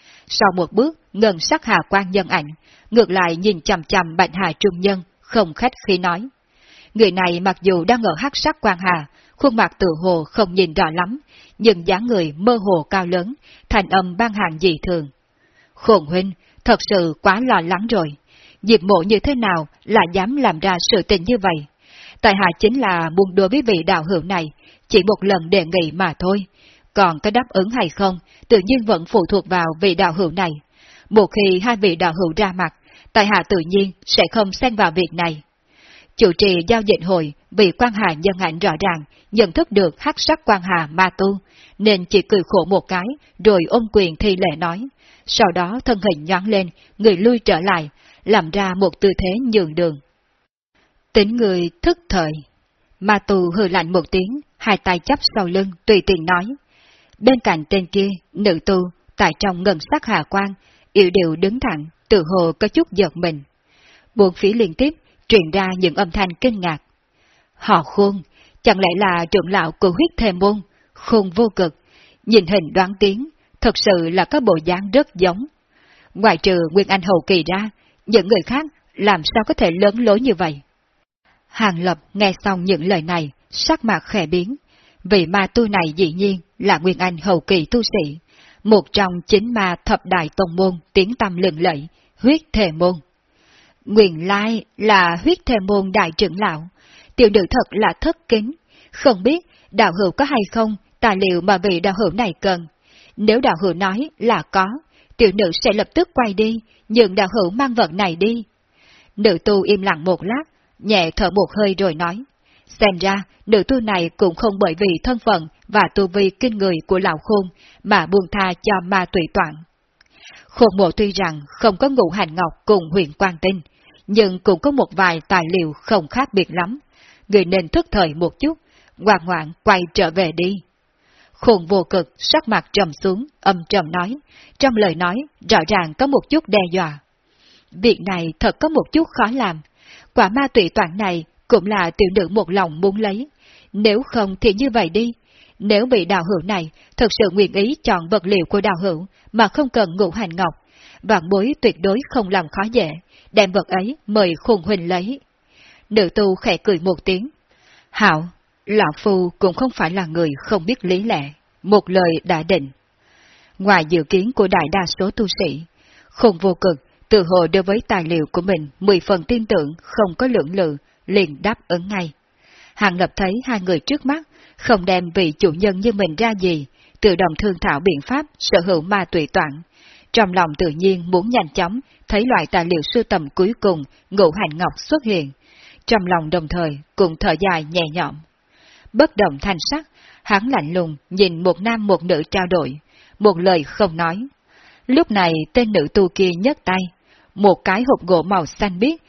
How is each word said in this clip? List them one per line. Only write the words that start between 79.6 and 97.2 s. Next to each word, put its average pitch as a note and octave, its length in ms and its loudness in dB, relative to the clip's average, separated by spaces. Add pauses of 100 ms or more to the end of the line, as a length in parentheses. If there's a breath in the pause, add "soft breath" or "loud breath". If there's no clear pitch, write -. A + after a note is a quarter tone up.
lớn G3 280 2
lối A3+ 220 4
như B3+ 140 2
vậy?" D#3 260 -6 (840)
Hàng F3+ 360 -2
Lập F3+ 160 0 (160)
nghe G3 180 2 (120)
xong F#3 200 -2
những F3+ 220 0
lời F#3 160 0
này, E3 280 -4 (200)
sắc - 340 -2
mặt G3 200 0
khẽ F3+ 220 -4
biến. F3+ 300 -2 (480 soft breath)
Vị F3+ 220 2
ma F#3+ 200 -2
tu A#3 220 0
này F3 280 -2
dĩ E3+ 160 0
nhiên F#3+ 280 -2 (180)
là F#3 200 0
Nguyên F3+ 200 -2
Anh F3+ 180 -4
hậu E3+ 240 0
kỳ E3 300 0
tu A#3+ 120 0
sĩ, D#3+ 360 -4 (460 soft breath)
một G#3 280 4
trong F#3+ 200 -2 (140)
chín A3 280 0
ma F#3 300 -2
thập G#3 220 -2
đại F3+ 300 -2
tông E3+ 200 -2
môn F#3 220 0 (140)
tiếng G3 220 2
tăm F#3+ 220 -4
lừng F3 240 -2
lẫy, D#3+ 280 -2 (300)
huyết D4 220 2 (120)
thề G3 200 0
môn. F3 200 2 (920 soft breath)
Nguyên F#3 440 2
lai G#3 360 -2 (120)
là F#3 480 4
huyết F4 220 2
thề B3+ 80 0 (140)
môn G3 240 0
đại F#3+ 240 0
trưởng F#3 240 -2
lão, E3+ 280 -4 (480 soft breath)
tiểu A#3 140 6